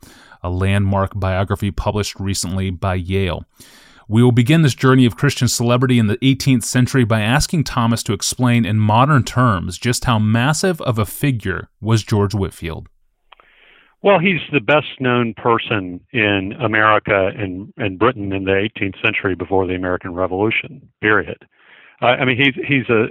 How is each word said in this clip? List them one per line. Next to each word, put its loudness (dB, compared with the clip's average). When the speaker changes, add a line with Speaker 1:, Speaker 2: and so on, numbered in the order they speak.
Speaker 1:
a -4
landmark 0
biography -2
published -4
recently -4
by -4
Yale. -4
We 4
will 6
begin 4
this 2
journey 6
of -4
Christian 0
celebrity 2
in 4
the 0
eighteenth 2
century 2
by 0
asking 0
Thomas -2
to -4
explain 0
in -2
modern 4
terms -2
just -2
how 2
massive 0
of -2
a -2
figure -4
was 0
George 0
Whitefield. -6
Speaker 2:
Well, 4
he's 0
the 0
best 0
known 0
person -2
in 0
America 2
and, -8
and -6
Britain -2
in -4
the 0
eighteenth -4
century -2
before -2
the -4
American -6
Revolution, -4
period. 0
Uh, -2
I 2
mean, 0
he's, 2
he's -2
a, 2